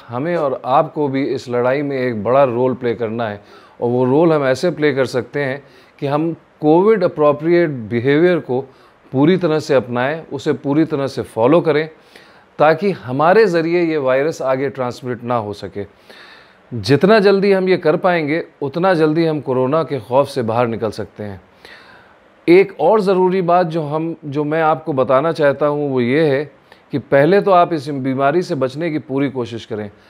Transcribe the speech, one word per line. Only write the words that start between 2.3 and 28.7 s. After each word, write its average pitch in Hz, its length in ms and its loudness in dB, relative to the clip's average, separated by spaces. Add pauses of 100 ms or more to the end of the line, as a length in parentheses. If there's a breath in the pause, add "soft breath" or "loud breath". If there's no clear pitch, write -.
रोल 127 300 0
प्ले 120 200 -2
करना 113 340 -6
है 101 120 -10 (400 loud breath)
और 120 80 0
वो 123 160 0
रोल 156 280 4
हम 147 120 0
ऐसे 131 260 0
प्ले 147 220 0
कर 131 140 0
सकते 127 320 -6
हैं 139 220 -4 (400 soft breath)
कि 147 60 -4
हम 151 240 -2 (300)
कोविड 180 420 4
अप्रोप्रिएट 156 680 2 (200)
बिहेवियर 147 500 2
को 127 200 -4 (520 soft breath)
पूरी 147 260 4
तरह 156 220 0
से 147 160 -2
अपनाएं, 127 500 -2
उसे 143 280 -4
पूरी 143 320 0
तरह 139 220 -2
से 123 160 -8
फॉलो 123 380 2
करें, 156 280 -2 (720 soft breath)
ताकि 160 340 2
हमारे 156 540 2
ज़रिए 170 360 0
ये 160 160 0
वायरस 139 440 0
आगे 135 260 -2
ट्रांसमिट 123 540 -8
ना 120 120 -2
हो 104 180 -4
सके। 98 320 -12 (840 loud breath)
जितना 139 480 2
जल्दी 202 320 4
हम 185 180 2
ये 180 80 2
कर 170 200 0
पाएंगे, 165 460 -2 (180)
उतना 170 320 0
जल्दी 160 320 2
हम 156 160 -2
कोरोना 131 420 0
के 143 160 -6
खौफ 123 280 0
से - 160 -4
बाहर 113 240 0
निकल 110 240 -4
सकते 107 320 -12
हैं। 98 180 -12 (1040 loud breath)
एक 196 320 6
और 196 220 4
ज़रूरी 185 420 2
बात 175 240 2
जो 160 160 -4
हम, 156 320 -4 (100)
जो 147 180 -4
मैं 151 200 -2
आपको 156 300 -2
बताना 135 380 2
चाहता 147 360 0
हूँ 147 240 -2
वो 127 100 0
ये 139 260 2
है 139 160 0 (500 soft breath)
कि 139 60 -4
पहले 151 420 2
तो 196 120 0
आप 175 200 4
इस 143 160 -6
बीमारी 139 520 0
से 175 160 -6
बचने 139 340 -4